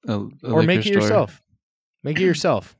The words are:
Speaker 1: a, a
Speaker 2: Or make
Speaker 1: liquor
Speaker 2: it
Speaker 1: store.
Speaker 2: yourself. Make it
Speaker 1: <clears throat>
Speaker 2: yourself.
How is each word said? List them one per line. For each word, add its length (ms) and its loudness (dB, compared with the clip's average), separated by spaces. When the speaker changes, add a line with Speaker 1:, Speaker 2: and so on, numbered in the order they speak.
Speaker 1:
a, 80 -4
a 380 -8
Speaker 2:
Or 100 4
make 160 2
Speaker 1:
liquor 0 -
Speaker 2:
it 60 -2
Speaker 1:
store. 180 2
Speaker 2:
yourself. 400 0
Make 160 -4
it 20 0
Speaker 1:
<clears throat> 20 0
Speaker 2:
yourself. 560 -2